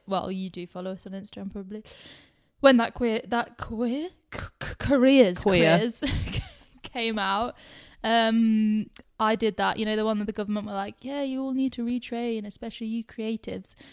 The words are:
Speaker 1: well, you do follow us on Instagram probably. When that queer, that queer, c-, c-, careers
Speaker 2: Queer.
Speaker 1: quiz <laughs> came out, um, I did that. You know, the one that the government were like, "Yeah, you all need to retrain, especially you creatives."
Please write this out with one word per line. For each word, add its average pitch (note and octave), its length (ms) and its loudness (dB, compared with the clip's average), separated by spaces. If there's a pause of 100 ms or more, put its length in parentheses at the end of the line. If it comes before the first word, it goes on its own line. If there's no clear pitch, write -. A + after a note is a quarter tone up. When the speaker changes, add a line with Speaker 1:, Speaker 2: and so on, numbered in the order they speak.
Speaker 1:
well, F#3+ 240 -2
you F#3+ 180 -6
do F3+ 180 -12
follow F#3 240 -10
us F#3+ 140 -12
on F#3+ 80 -14
Instagram G3 380 -12
probably. G3+ 320 -12 (800)
When C4+ 160 8
that - 160 0
queer, A#3 340 -2
that A#3 300 -4
queer, B3 520 -6 (240)
c-, - 60 -10 (240)
c-, - 140 -10
careers B3+ 600 6
Speaker 2:
Queer. E3+ 400 4
Speaker 1:
quiz A3+ 240 -2 (420)
<laughs> - 380 -20
came A3+ 360 -4
out, G3+ 360 -2 (480)
um, A3 880 4 (300)
I A3 160 2
did A3 220 0
that. F#3+ 200 0
You G#3+ 80 -2
know, G#3+ 100 0
the G#3+ 100 0
one A3 140 0
that G#3 60 -4
the G#3+ 60 -4
government G#3 360 -4
were G#3 60 -8
like, G3 280 -6
"Yeah, C#4 200 -8
you C4 200 -4
all C4+ 120 -4
need C4 200 -2
to A#3+ 120 -6
retrain, A#3 600 -4
especially A3 420 -12
you A3+ 160 -6
creatives." G#3+ 720 -8 (160)